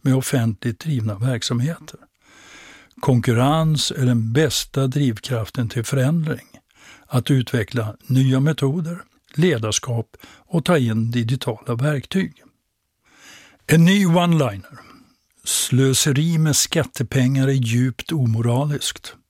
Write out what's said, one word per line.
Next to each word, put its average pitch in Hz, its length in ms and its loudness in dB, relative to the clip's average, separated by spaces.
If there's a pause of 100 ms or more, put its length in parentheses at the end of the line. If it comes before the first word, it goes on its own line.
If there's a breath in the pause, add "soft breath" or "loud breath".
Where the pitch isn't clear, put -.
med 131 160 2
offentligt 117 640 -2
drivna 110 380 -4
verksamheter. 127 800 -4 (1000 loud breath)
Konkurrens 131 880 2
är 131 160 -2
den 113 260 0
bästa 135 540 0
drivkraften 123 840 -2
till 117 160 -4
förändring. 147 640 -2 (640 loud breath)
Att 127 220 -2
utveckla 117 680 -2 (100)
nya 131 340 2
metoder, 156 600 -2 (320)
ledarskap 117 920 -2
och - 400 -6
ta 175 140 2
in 113 320 0
digitala 120 640 -2
verktyg. 147 680 -4 (1200 loud breath)
En 165 180 6
ny 196 220 4
one-liner. 160 720 0 (680 loud breath)
Slöseri 135 920 0
med 156 180 2
skattepengar 135 920 0
är 139 40 2
djupt 123 600 -2
omoraliskt. 123 1000 -2 (160)